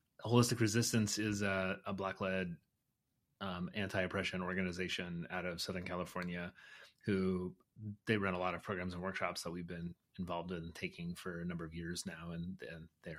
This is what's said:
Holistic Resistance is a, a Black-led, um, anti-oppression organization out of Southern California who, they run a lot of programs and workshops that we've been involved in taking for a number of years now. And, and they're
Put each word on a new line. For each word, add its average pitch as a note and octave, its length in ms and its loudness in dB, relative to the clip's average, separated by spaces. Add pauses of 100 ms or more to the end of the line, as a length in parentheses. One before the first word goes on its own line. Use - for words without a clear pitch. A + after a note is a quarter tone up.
(240)
Holistic A#2+ 360 8
Resistance A2+ 580 4
is G#2 240 2
a, F#2+ 440 2
a G2+ 60 -2
Black-led, F#2+ 640 0 (840)
um, F2+ 340 -4
anti-oppression F#2 680 0
organization F2+ 880 0
out F2+ 140 -2
of F2 160 -2
Southern F#2 240 -4
California F2 680 -4 (520)
who, F#2 500 2 (520)
they A2 100 4
run G2 180 4
a F2+ 40 0
lot F2+ 160 2
of E2+ 80 -6
programs F2+ 320 -2
and F2 80 -6
workshops F#2 400 -2
that F2 80 -4
we've F2 160 -6
been F2 280 -6 (240)
involved F2 340 -2
in E2 220 -6
taking F2 420 -6
for E2+ 240 -6
a E2+ 40 -4
number E2+ 200 -4
of D#2+ 100 -8
years E2+ 320 -6
now. E2 240 -8
And, E2+ 260 -4 (160)
and E2 160 -12 (140)
they're D#2+ 160 -8